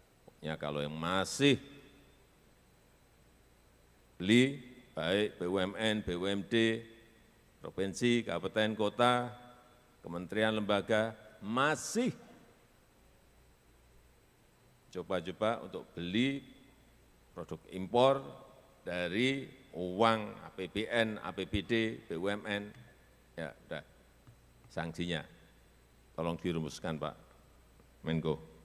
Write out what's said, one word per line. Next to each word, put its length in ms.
pokoknya 320
kalau 240
yang 100
masih 640
beli, 400
baik 480
B 80
U 100
M 220
N, 240
B 160
U 80
M 160
D, 400
provinsi, 640
kabupaten, 480
kota, 560
kementerian, 560
lembaga, 560
masih 720
coba-coba 720
untuk 320
beli 480
produk 280
impor 480
dari 640
uang 720
A 80
P 160
B 160
N, 400
A 80
P 160
B 160
D, 320
B 240
U 80
M 160
N, 320
ya 160
udah, 280
sanksinya. 560
Tolong 240
dirumuskan, 640
Pak 160
Menko. 600